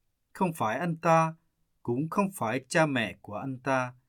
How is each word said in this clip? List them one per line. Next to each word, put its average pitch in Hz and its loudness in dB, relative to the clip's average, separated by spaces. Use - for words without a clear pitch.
"Không 175 0
phải 113 -2
anh 170 -2
ta, 160 2
cũng 135 -2
không 196 0
phải 120 -4
cha 160 4
mẹ 117 0
của 104 -12
anh 131 -8
ta, 127 0